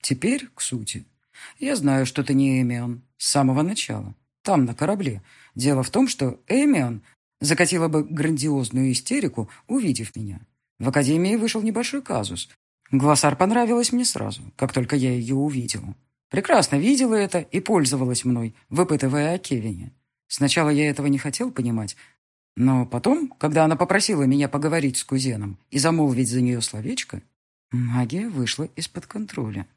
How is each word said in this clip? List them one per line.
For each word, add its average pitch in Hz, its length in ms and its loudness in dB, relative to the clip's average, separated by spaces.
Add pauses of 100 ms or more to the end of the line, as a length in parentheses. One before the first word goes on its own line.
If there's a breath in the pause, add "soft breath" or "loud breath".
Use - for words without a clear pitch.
Теперь 226 540 -2
к - 60 -10
сути. - 440 -8 (540 loud breath)
Я 269 160 -2
знаю, 135 300 2
что 135 180 -4
ты 139 100 0
не 135 280 4
Эмион 120 400 -2 (160)
с - 100 -4
самого 139 360 4
начала, 107 520 -4 (260)
там, 160 240 4
на 120 80 -4
корабле. 151 480 -2 (340 soft breath)
Дело 131 280 2
в 127 60 -4
том, 262 180 2
что 131 400 -4
Эмион 196 540 2 (400 soft breath)
закатила 165 460 2
бы 156 160 2
грандиозную 143 880 0
истерику, 165 580 -2 (180 loud breath)
увидев 185 480 -2
меня. 101 260 -10 (380)
В 120 100 -2
Академии 156 460 2
вышел 220 260 -2
небольшой 226 400 -4
казус. 104 480 -6 (420)
Глоссар 143 440 4
понравилась 233 560 2
мне 247 140 0
сразу, - 360 -4 (140)
как - 180 -2
только 131 220 0
я 127 200 2
ее 123 200 -2
увидела. 127 600 -4 (340)
Прекрасно - 480 2
видела 240 380 2
это 196 240 0
и 160 200 -4
пользовалась 131 680 0
мной, 117 300 -2 (140 soft breath)
выпытывая 147 680 0
о - 20 -6
Кевине. 113 540 -6 (360)
Сначала 151 420 2
я 147 200 4
этого 143 180 -2
не 139 100 2
хотел 226 340 -4
понимать, 113 440 -4 (600 soft breath)
но 127 300 4
потом, 254 440 0
когда 156 360 2
она 156 100 4
попросила 185 480 2
меня 139 240 4
поговорить 147 500 0
с - 60 -4
кузеном 117 540 -4 (140)
и 143 80 -2
замолвить 139 500 2
за 127 120 0
нее 123 200 0
словечко, 107 600 -8 (500)
магия 123 580 -2
вышла 135 340 -4 (120)
из-под - 300 -10
контроля. 113 720 -8